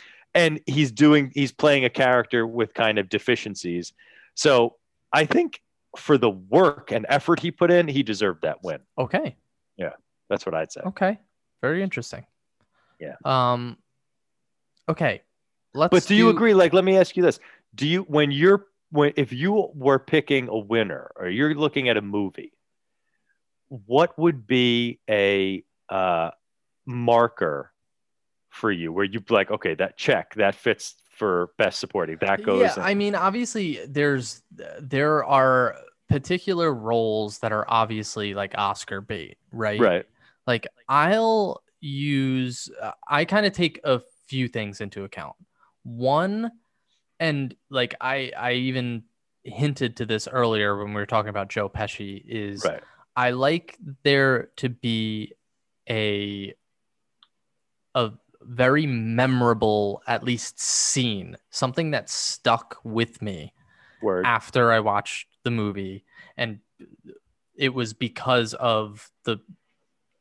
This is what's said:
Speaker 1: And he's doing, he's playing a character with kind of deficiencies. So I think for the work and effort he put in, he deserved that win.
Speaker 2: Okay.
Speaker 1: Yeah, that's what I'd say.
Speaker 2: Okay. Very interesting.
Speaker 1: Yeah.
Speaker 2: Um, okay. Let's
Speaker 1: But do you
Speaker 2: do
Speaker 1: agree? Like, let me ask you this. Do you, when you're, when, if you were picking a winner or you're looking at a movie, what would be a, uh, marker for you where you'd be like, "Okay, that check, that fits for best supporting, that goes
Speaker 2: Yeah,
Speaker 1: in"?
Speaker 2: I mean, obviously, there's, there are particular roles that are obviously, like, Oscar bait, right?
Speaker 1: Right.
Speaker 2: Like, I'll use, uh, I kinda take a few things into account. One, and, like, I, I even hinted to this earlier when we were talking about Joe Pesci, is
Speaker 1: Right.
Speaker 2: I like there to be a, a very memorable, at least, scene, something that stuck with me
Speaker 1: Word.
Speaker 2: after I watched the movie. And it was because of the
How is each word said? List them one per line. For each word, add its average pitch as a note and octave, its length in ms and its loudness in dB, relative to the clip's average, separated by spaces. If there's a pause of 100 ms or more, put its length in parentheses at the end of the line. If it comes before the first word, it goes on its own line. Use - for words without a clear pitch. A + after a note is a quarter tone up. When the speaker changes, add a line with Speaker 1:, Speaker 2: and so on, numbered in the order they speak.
(360)
Speaker 1:
And D#3+ 300 2
he's C#3 260 0
doing, C#3+ 420 6
he's C3+ 200 -2
playing C#3 320 4
a A#2+ 40 4
character B2 560 2
with A2+ 280 -2
kind A2 260 2
of F#2+ 80 -2
deficiencies. F#2 840 -4 (420)
So B2 400 4 (380)
I D3+ 120 4
think - 360 0 (360)
for D3 220 2
the A#2 100 4
work C3+ 640 2
and A2 180 -2
effort C#3+ 300 2
he E3+ 120 -4
put E3+ 200 2
in, F3 160 4
he C#3 160 0
deserved G2+ 400 -2
that - 200 -4
win. F2 160 -6 (180)
Speaker 2:
Okay. D3 400 -2 (400)
Speaker 1:
Yeah, E2+ 160 -6 (360)
that's G2 160 -4
what F2 80 -6
I'd D#2+ 180 -6
say. - 140 -14
Speaker 2:
Okay. F#3+ 340 -2 (420)
Very D#3 220 -2
interesting. - 420 -10 (760)
Speaker 1:
Yeah. C#2+ 160 -14 (100)
Speaker 2:
Um, B2 520 0 (1120)
okay. D#3+ 340 -2 (520)
Let's D3+ 180 2
Speaker 1:
But F3 160 6
do G3+ 80 4
you A3+ 100 8
Speaker 2:
do A3+ 40 8
Speaker 1:
agree? A3 240 4
Like, F3+ 200 6
let F#3 100 6
me F#3+ 140 4
ask F3+ 200 4
you F3+ 60 4
this. E3 160 4 (360)
Do C#3+ 120 -2
you, F3 160 2
when D3 260 2
you're, F3+ 380 4 (240)
when, D3 240 4
if C#3+ 180 -2
you F#3 400 0
were C3+ 260 2
picking C#3+ 480 0
a G#2+ 100 -4
winner G#2 580 -2
or F#2 120 -8
you're C#3 280 -2
looking C#3+ 340 -2
at A2+ 80 4
a G#2 40 -2
movie, G2+ 520 -8 (1120)
what B2+ 500 0
would D3+ 300 0
be A#2+ 520 2 (100)
a, G2 540 2 (260)
uh, F2 420 0 (540)
marker A#2 840 0 (800)
for - 220 -4
you E2 200 -6
where F#2+ 140 -2
you'd F#2+ 200 -8
be - 80 -2
like, G2 180 2
"Okay, F#2+ 240 -4
that F#2 200 -4
check, - 400 -2
that G2+ 200 0
fits - 400 -4 (160)
for F2+ 460 -2
best G2+ 220 0
supporting, D#2+ 420 -6
that G2 220 0
goes G2 180 2
Speaker 2:
Yeah, F#3 160 2
Speaker 1:
in"? F#3+ 40 -6
Speaker 2:
I F#3+ 140 0
mean, G3+ 200 -2
obviously, F#3+ 720 -4
there's, C#3 560 -2 (380)
there C#3+ 440 0
are C3 540 4 (320)
particular E3+ 640 0
roles A2 680 -2
that A2 120 -4
are G#2+ 160 -2
obviously, G#2+ 640 -2
like, G2 240 -6
Oscar G2+ 440 -6
bait, E2+ 360 -12 (140)
right? G#2+ 280 -4
Speaker 1:
Right. F#2+ 260 2 (420)
Speaker 2:
Like, B2 180 -2 (220)
I'll G3+ 760 0 (200)
use, C3+ 880 -4 (120)
uh, A2 100 -8 (160)
I D3 180 0
kinda G3+ 260 2
take F3 320 -2
a C3 180 0 (240)
few C3 220 -4
things G#2+ 340 -8
into G2+ 220 -10
account. E2+ 320 -14 (480)
One, D#3 680 -2 (680)
and, C#3+ 360 -2 (140)
like, B2+ 320 -2
I, C3 340 -4
I B2 180 -2
even B2+ 500 -4 (400)
hinted C3+ 540 -4
to A#2+ 80 -6
this G#2+ 220 -4
earlier A2 500 0
when G#2 120 -8
we G#2 60 -8
were G#2 100 -4
talking G#2+ 240 -2
about G2 200 -6
Joe G2+ 200 -4
Pesci, G2 560 -10
is G#2 400 -8
Speaker 1:
Right. - 160 -4 (340)
Speaker 2:
I B2 160 2
like C#3 460 -2 (260)
there C3+ 440 2 (100)
to B2+ 120 -4
be A2 640 -4 (560)
a, G2+ 640 -4 (1400)
a A#2 160 0 (300)
very B2+ 440 2
memorable, A2+ 1200 0
at A#2 160 -2
least, B2 360 -4
scene, G2+ 800 -4 (120)
something D3+ 420 -2
that B2 180 -6
stuck - 760 -2
with A2+ 380 -2
me F#2 320 -10 (480)
Speaker 1:
Word. F#2 240 0
Speaker 2:
after A#2 460 2
I A2+ 80 4
watched G2+ 480 -4 (160)
the B2 80 -2
movie. G2+ 540 -6 (320)
And A2+ 220 -6 (960)
it C3 180 -2
was A#2 200 -4
because A#2+ 600 -2
of A2 580 -2 (140)
the A2 140 -4 (800)